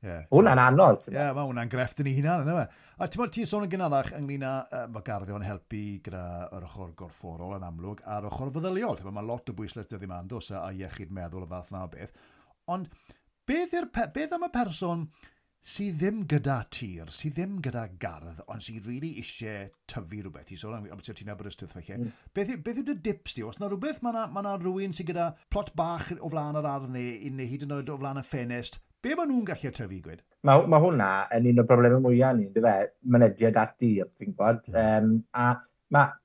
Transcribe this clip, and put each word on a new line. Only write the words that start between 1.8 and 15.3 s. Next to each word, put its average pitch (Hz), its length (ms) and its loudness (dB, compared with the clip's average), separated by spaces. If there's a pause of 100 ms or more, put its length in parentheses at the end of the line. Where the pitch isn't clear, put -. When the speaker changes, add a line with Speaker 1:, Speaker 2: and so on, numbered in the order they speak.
Speaker 1:
yn 139 80 0
ei - 80 0
hunan, 160 260 0
yndyfe? 160 220 0 (340)
A 175 80 -2
t'mod, 233 240 -4
ti'n 220 160 -4
sôn 208 160 -2
yn 165 60 -6
gynharach 156 420 0
ynglyn 139 320 -6
â, 131 60 -4 (180)
yy, 123 140 -8 (100)
ma' 107 80 -10
garddio 101 380 -8
yn 98 80 -6
helpu 104 340 -10 (240)
gyda 90 160 -10 (320)
yr 85 140 -14
ochr 90 260 -14
gorfforol 87 640 -14
yn 92 80 -12
amlwg, 87 400 -12
a'r 104 240 -8
ochr 131 240 -8
feddyliol. 185 460 -4
T'mod, 98 180 -12
ma' 104 80 -8
lot 120 240 -8
o 95 80 -10
bwyslais 107 320 -12
'da 107 80 -12
ddim 92 160 -10
andos 95 400 -12
a, 90 140 -8
a - 20 -8
iechyd 92 400 -12
meddwl 92 320 -10
a 85 80 -12
fath 90 240 -12
na 92 80 -8
o 87 80 -10
beth. 82 240 -18 (560)
Ond 180 160 -6 (640)
beth 349 240 -2
yw'r 339 160 -4
pe-, 220 240 -4
beth 311 240 -6
am 349 80 -4
y 349 80 -8
person 170 540 -4 (540)